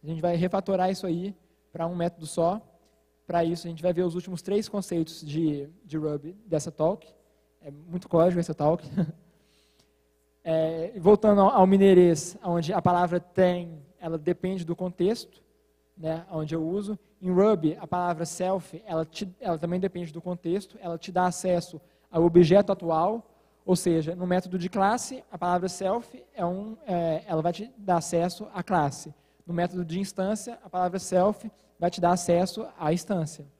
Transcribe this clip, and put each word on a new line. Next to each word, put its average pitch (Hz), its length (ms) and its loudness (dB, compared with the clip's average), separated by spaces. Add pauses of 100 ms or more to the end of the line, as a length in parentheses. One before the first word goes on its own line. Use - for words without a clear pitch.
A 151 60 -16
gente 160 120 -8
vai 175 140 0
refatorar 185 560 0
isso 190 160 -6
aí 180 260 -4 (400)
pra 165 140 -6
um 175 80 -6
método 170 320 -4
só. 175 340 0 (640)
Pra 170 200 0
isso, 170 240 -4
a - 20 -8
gente 160 140 -12
vai 180 80 2
ver 170 100 0
os 170 140 -2
últimos 180 260 -8
três 208 260 -2
conceitos 170 560 -6
de, 147 440 -4 (160)
de 160 120 -10
Ruby 151 480 -6
dessa 165 280 -4
talk. 165 340 -2 (560)
É 156 80 -16
muito 165 380 -12
código 175 320 4
essa 165 120 -4
talk. 156 320 0
<laughs> - 400 -4 (1200)
É, 160 480 -2
e 196 60 -10
voltando 202 400 6
ao, 190 80 8
ao 208 180 6
mineirês, 185 800 6
onde 170 260 -2
a 196 120 -2
palavra 175 360 2
tem, 175 640 0 (160)
ela 165 200 -6
depende 180 440 -2
do 165 140 -6
contexto, - 680 -4 (540)
né, 165 340 -6
onde 156 240 -4
eu 165 80 -2
uso. 196 360 -4 (200)
Em 185 140 -2
Ruby, 180 480 2
a 170 60 -12
palavra 175 400 -4
self, 185 580 -6
ela, 160 220 -4
te, - 200 -10 (140)
ela 180 160 -4
também 170 240 -4
depende 180 320 -6
do 165 80 -12
contexto, 180 640 -6
ela 170 160 -8
te - 120 -14
dá 180 140 2
acesso 175 560 -2 (320)
ao 170 120 4
objeto 175 460 8
atual, 180 560 -2 (380)
ou 185 100 4
seja, 165 400 0
no 180 120 -6
método 180 320 -2
de 180 100 -4
classe, 220 640 -2
a 185 60 -14
palavra 180 280 0
self 208 560 -6 (120)
é 214 100 -4
um, 196 320 -6 (100)
é, 170 400 -2
ela 160 140 -2
vai 170 140 0
te 214 240 -12
dar 190 180 0
acesso 175 560 -2
à 180 100 -10
classe. 151 520 -2 (320)
No 170 80 -8
método 175 280 -2
de 170 160 -6
instância, 202 640 -6
a 196 60 -20
palavra 180 300 -2
self 190 520 0 (280)
vai 175 120 0
te 180 120 -4
dar 175 80 4
acesso 180 560 0 (120)
à 156 140 0
instância. 170 540 -4 (140)